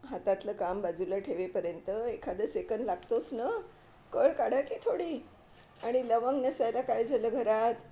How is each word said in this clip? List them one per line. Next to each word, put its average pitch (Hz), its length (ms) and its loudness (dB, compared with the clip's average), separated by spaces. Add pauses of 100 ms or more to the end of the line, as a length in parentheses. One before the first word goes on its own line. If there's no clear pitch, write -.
हातातलं 202 480 -2
काम 190 280 0
बाजूला 185 380 0
ठेवेपर्यंत 180 720 -4
एखादं 214 560 -2
सेकंद 214 340 -2
लागतोच 226 540 -2
ना. 233 140 -2 (640)
कळ 262 200 6
काढा 240 280 2
की 285 140 -2
थोडी. 339 520 -2 (560)
आणि 240 260 0
लवंग 247 360 2
नसायला 240 360 2
काय 233 240 2
झालं 233 240 2
घरात? 226 460 2 (180)